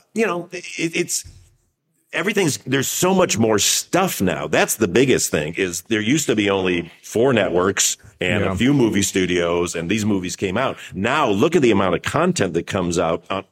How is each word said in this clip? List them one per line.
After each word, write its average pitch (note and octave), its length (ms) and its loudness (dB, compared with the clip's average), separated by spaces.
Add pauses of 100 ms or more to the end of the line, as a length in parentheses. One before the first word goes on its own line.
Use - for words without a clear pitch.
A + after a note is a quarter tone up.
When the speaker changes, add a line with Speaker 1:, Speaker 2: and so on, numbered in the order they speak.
(140)
Speaker 1:
you A3 140 0
know, F3 240 -6
it, F3+ 120 -14 (320)
it's, - 300 -4 (880)
everything's, E3+ 460 0
there's C3+ 280 -2
so F#3 280 0
much D#3+ 240 2
more A2 180 4
stuff - 640 0
now. D#2 260 -2
That's D3+ 280 0
the G#2+ 120 2
biggest G#2+ 440 2
thing, E2 240 -2
is F2+ 280 -4
there A2 180 -2
used C#3 260 -2
to B2+ 80 2
be G#2 160 2
only F2+ 400 0 (120)
four B2+ 300 2
networks F#2 640 0 (240)
and F2+ 240 0
Speaker 2:
Yeah. F#2+ 60 -2
Speaker 1:
a F#2+ 40 -4
few A#2+ 180 2
movie A2 280 2
studios, F2 720 0
and E2+ 140 -6
these G#2+ 160 -2
movies F#2 300 -2
came F#2+ 200 -4
out. A#2+ 220 -2 (160)
Now B2 360 0
look B2 260 2
at D#3+ 80 4
the A#2 80 6
amount F#2+ 240 2
of - 80 -4
content D3 500 0
that E2+ 140 -2
comes F2 320 -2
out E2+ 320 0
on F#2+ 200 -4